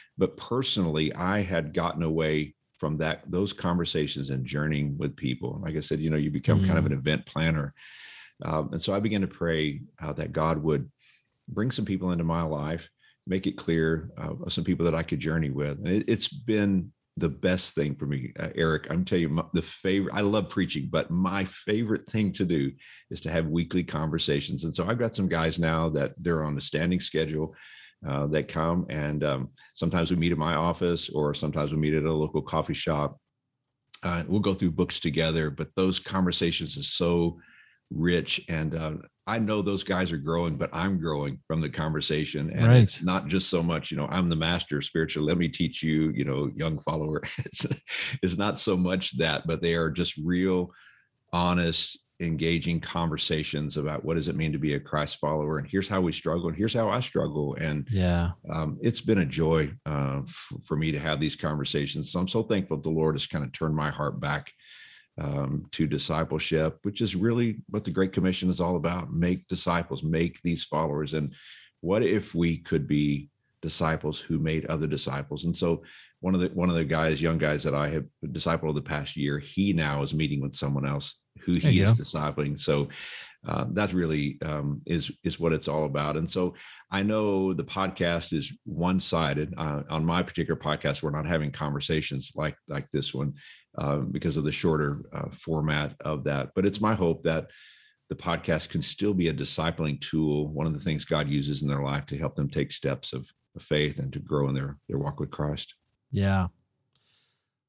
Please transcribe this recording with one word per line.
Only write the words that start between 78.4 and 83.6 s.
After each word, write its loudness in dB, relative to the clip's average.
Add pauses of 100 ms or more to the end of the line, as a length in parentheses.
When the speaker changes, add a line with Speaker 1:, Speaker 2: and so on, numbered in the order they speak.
Speaker 1:
the -2
past -4
year, 0
he 0
now 2
is -2
meeting 0
with -4
someone -2
else -4 (240)
who -2
Speaker 2:
There 4
Speaker 1:
he 8
Speaker 2:
you 8
Speaker 1:
is 8
Speaker 2:
go. 4
Speaker 1:
discipling. -2
So, 2 (580)
uh, -2